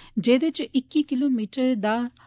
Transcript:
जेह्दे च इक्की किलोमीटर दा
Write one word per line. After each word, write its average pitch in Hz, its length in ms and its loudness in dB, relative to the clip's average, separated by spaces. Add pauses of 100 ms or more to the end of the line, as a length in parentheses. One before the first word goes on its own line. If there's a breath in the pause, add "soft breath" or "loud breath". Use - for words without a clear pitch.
(180 loud breath)
जेह्दे 254 320 2
च 285 120 -8 (120)
इक्की 285 280 0
किलोमीटर 254 720 0
दा 226 360 -2 (160 soft breath)